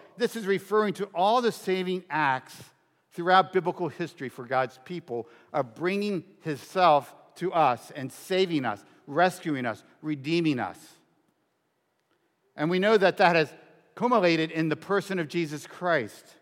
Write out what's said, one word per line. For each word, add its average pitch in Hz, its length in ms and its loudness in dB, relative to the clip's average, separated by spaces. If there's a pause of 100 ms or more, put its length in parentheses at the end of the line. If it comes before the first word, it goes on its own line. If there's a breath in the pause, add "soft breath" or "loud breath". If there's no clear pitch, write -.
(180 loud breath)
this 220 180 -2
is 226 100 -8
referring 196 500 0
to 196 100 -6 (100)
all 208 260 2
the 233 120 0
saving 185 560 -2
acts 143 460 -2 (560)
throughout 185 420 4
biblical 180 340 -2
history 143 400 -10
for 123 160 -14
God's 131 420 -2
people 117 440 -10 (240 soft breath)
of 127 220 -4
bringing 196 500 -4 (160)
himself 151 720 2 (220)
to 180 180 -6
us 139 420 0
and 131 160 -10
saving 175 540 -2
us, 104 180 -4 (240 soft breath)
rescuing 156 580 0
us, 110 180 -8 (180 soft breath)
redeeming 151 580 -2
us. 92 200 -8 (1800)
And 147 140 -2
we 185 100 0
know 214 180 4
that 180 200 4
that 175 180 6
has 160 180 2 (420)
culminated 175 560 2
in 160 160 -2
the 151 80 -2
person 190 440 -2
of 156 80 -4
Jesus 151 400 -6
Christ. 160 580 -4 (160)